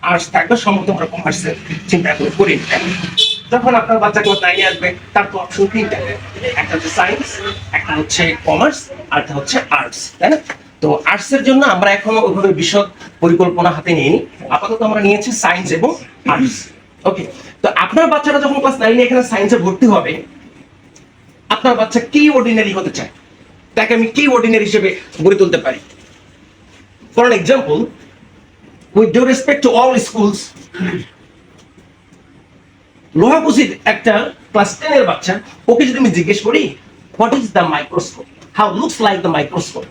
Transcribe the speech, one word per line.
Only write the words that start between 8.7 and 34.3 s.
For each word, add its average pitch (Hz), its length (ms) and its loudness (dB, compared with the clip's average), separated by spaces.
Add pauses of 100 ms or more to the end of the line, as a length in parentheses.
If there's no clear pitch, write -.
আর 143 100 0
একটা 147 140 -10
হচ্ছে 139 260 -4 (100)
আর্টস, - 480 -6
তাই 175 120 2
না? 320 60 2 (440)
তো 151 240 0
আর্টসের 202 400 -2
জন্য 269 220 4
আমরা 196 260 2
এখনো 214 280 0
ওইভাবে 196 340 4
বিশদ 196 320 0 (340)
পরিকল্পনা 175 500 4
হাতে 165 220 -4
নিইনি, 147 340 2 (240)
আপাতত - 320 -2
আমরা 214 180 0
নিয়েছি 208 320 0
সায়েন্স 180 400 -2
এবং 226 220 0 (340)
আর্টস। 247 380 -2 (380)
ওকে, 185 220 -2 (360)
তো 208 140 2
আপনার 220 300 2
বাচ্চারা 294 340 2
যখন 277 200 -2
ক্লাস 269 180 0
নাইনে 226 240 4
এখানে 247 200 2
সায়েন্সে 208 360 0
ভর্তি 185 280 2
হবে, - 360 2 (1300)
আপনার 233 280 0
বাচ্চা 220 240 0
কি 294 300 4
অর্ডিনারি 220 420 0
হতে 185 180 -4
চায়, - 180 -10 (680)
তাকে 226 200 2
আমি 226 120 2
কি 285 220 0
অর্ডিনারি 226 360 4
হিসেবে 190 360 0 (220)
গড়ে 190 140 6
তুলতে 175 220 2
পারি? - 200 -4 (1400)
For 240 120 4
an 220 100 2
example, 226 460 0 (1120)
with 220 160 4
due 247 120 4
respect 269 380 0
to 247 60 4
all 240 300 4
schools, 208 380 -2 (2750)
লোহাকুসির 254 680 2
একটা 214 480 0 (180)